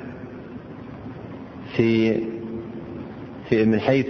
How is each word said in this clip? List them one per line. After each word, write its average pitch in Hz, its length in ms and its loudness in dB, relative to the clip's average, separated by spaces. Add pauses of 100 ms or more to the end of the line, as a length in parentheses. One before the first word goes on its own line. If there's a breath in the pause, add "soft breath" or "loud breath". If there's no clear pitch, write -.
(1800)
في، 113 440 6 (1300)
في، 110 160 6
من 110 160 6
حيث 131 300 4